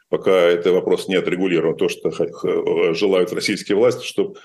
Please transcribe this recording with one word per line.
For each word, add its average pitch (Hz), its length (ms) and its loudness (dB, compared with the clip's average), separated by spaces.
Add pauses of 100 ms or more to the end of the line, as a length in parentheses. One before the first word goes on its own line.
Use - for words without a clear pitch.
пока - 220 0
этот 87 420 4
вопрос 90 340 0
не 95 80 -2
отрегулирован. 85 640 0
То, 92 120 0
что - 220 -4
х-, 85 200 -4
х-, 85 640 0
желают 92 400 0
российские 98 440 -2
власти, 117 280 2
чтоб - 400 -4